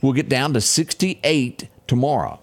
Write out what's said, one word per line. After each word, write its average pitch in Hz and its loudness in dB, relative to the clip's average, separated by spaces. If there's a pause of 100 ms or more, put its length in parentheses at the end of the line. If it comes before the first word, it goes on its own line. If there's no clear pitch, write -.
We'll 139 4
get 139 -2
down 135 0
to 117 2
sixty-eight 156 0 (180)
tomorrow. 127 -2